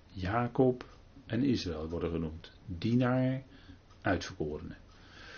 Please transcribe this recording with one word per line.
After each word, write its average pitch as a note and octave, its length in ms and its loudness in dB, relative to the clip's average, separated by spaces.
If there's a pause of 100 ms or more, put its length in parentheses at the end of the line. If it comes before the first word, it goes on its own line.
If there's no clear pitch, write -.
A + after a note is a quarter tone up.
Jacob A#2+ 760 2 (400)
en A2+ 180 0
Israël E2 460 0
worden E2+ 220 0
genoemd. E2 400 -4 (140)
Dienaar, B2+ 800 2 (580)
uitverkorene. E2 760 -2 (640)